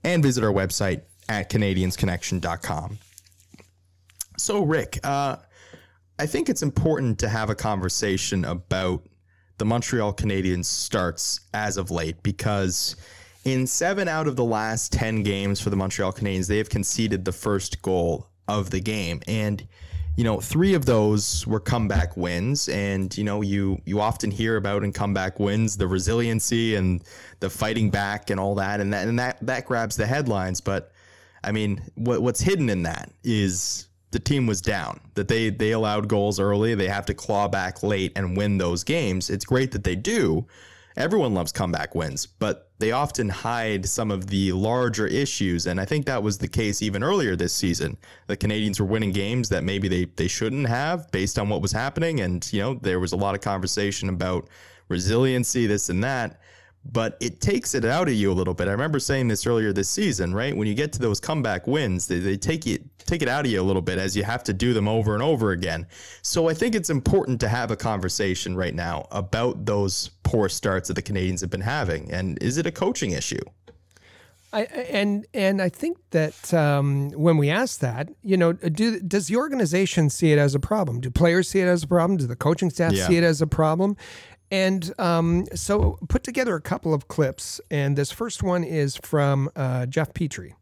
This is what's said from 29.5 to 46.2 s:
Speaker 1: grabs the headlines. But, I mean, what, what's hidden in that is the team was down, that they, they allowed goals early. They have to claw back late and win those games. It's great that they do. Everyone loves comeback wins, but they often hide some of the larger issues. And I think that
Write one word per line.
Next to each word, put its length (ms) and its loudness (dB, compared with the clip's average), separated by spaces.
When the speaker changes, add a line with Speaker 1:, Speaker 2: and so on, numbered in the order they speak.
Speaker 1:
grabs 320 -2
the 100 0
headlines. 540 0
But, 320 -4
I 80 -4
mean, 320 -2
what, 260 0
what's 180 0
hidden 300 2
in 140 0
that 260 -6
is 640 0
the 80 0
team 260 0
was 140 0
down, 400 -4
that 120 -2
they, 240 2
they 220 0
allowed 340 0
goals 320 2
early. 380 2
They 100 0
have 200 -2
to 80 -2
claw 340 0
back 340 -4
late 320 0
and 220 -2
win 220 2
those 260 0
games. 460 -2
It's 140 -4
great 280 2
that 100 -4
they 140 0
do. 500 0
Everyone 380 0
loves 200 0
comeback 420 -4
wins, 320 -4
but 420 -4
they 140 0
often 380 -2
hide 580 -2
some 220 -2
of 160 -4
the 260 2
larger 540 2
issues. 600 0
And 140 0
I 60 -2
think 180 -2
that 180 -2